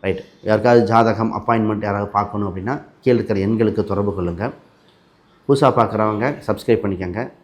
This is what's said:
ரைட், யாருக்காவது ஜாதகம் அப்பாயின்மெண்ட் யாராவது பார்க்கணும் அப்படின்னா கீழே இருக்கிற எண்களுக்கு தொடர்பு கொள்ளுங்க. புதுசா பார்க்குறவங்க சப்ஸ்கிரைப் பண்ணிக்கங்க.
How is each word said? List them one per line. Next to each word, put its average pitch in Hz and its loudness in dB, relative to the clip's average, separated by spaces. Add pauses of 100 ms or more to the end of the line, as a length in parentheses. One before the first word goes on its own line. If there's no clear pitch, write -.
ரைட், 95 -4 (200)
யாருக்காவது 113 4
ஜாதகம் 113 2
அப்பாயின்மெண்ட் 110 0
யாராவது 101 -2
பார்க்கணும் 101 -2
அப்படின்னா 113 -6 (160)
கீழே 123 2
இருக்கிற 101 -2
எண்களுக்கு 107 0
தொடர்பு 98 -4
கொள்ளுங்க. 87 -6 (920)
புதுசா 139 4
பார்க்குறவங்க 107 0 (120)
சப்ஸ்கிரைப் 107 0
பண்ணிக்கங்க. 95 -6 (120)